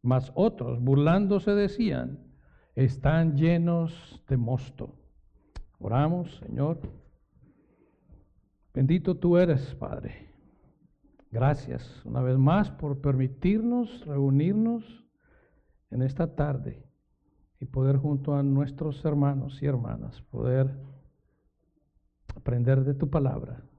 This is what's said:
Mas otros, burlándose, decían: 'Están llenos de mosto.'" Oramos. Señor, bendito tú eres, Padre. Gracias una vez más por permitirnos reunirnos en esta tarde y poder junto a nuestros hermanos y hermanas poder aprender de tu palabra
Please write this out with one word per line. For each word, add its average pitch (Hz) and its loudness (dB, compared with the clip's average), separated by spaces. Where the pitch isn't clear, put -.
Mas 127 0
otros, 123 0
burlándose, 170 2
decían: 185 -2
'Están 147 2
llenos 170 0
de 135 2
mosto.'" - -4
Oramos. 151 -2
Señor, 143 -4
bendito 160 2
tú 175 4
eres, 170 2
Padre. - -10
Gracias 123 -2
una 120 -2
vez 127 2
más 175 4
por 143 -6
permitirnos 202 0
reunirnos 165 0
en 123 -2
esta 147 -2
tarde - -4
y 131 -12
poder 135 2
junto 143 0
a 139 0
nuestros 139 -2
hermanos 139 0
y 139 -2
hermanas 113 -4
poder 127 0
aprender 127 2
de 139 0
tu 139 -2
palabra 135 -2